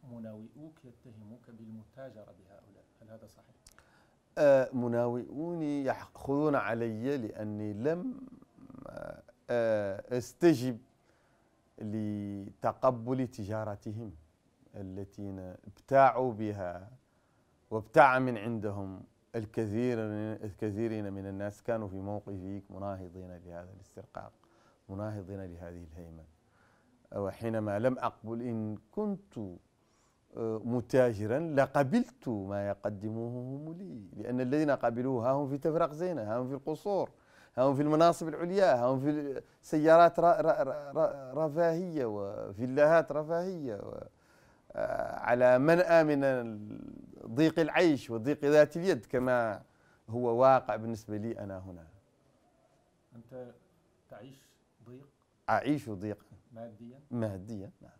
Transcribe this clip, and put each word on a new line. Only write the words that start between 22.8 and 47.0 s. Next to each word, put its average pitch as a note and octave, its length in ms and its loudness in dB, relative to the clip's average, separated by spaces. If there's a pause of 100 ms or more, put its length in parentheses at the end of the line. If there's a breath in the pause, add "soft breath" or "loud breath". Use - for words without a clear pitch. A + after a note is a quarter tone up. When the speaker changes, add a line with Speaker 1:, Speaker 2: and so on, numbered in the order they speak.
Speaker 2:
لهذا F2 300 -16
الاسترقاق، - 560 -18 (580 soft breath)
مناهضين G2 560 -10
لهذه F2 460 -14
الهيمنة. E2 320 -18 (920 soft breath)
وحينما G#2 640 -2
لم B2+ 200 0
أقبل، A#2 420 -6
إن A2 360 -6 (140)
كنت، G3+ 460 -8
آه، - 1300 -10
متاجراً A2+ 720 2
لقبلت D3 880 0
ما G2+ 400 -4
يقدموه G#2+ 600 -6
هم C3+ 440 -10
لي، C3 500 -14
لأن B2 180 -2
الذين C#3+ 300 2
قبلوه B2 580 0
ها - 40 4
هم C#3+ 160 -2
في C#3+ 80 -4
تفرق D#3+ 360 0
زينة، D#3+ 280 -4
ها G#2+ 180 -4
هم B2+ 80 -4
في C3 60 -6
القصور، D#3 560 -4 (480 soft breath)
ها B2 60 4
هم C#3 120 4
في C#3 60 0
المناصب D#3+ 460 4
العليا، E3+ 480 2
ها A#2+ 100 2
هم C3 140 2
في C#3+ 420 -2 (200 soft breath)
سيارات E3 580 8
ر-، E3 40 4
ر-، D#3+ 400 4
ر-، C#3+ 340 -6
ر-، C#3 480 -2
رفاهية E3 600 0
وفيلاهات A2+ 1040 2
رفاهية D#3 640 -4
و-، - 320 -10 (720 soft breath)
آه، - 420 -2
على B2+ 400 6
منأى E3 440 6
من D3 160 2 (1080)